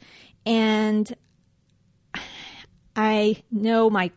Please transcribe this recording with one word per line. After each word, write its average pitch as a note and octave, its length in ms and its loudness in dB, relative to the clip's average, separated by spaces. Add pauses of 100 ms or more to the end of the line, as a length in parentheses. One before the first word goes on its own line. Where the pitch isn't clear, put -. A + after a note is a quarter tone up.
(460)
And G#3+ 680 0 (1800)
I G#3+ 540 0
know A3+ 400 2
my F#3 280 0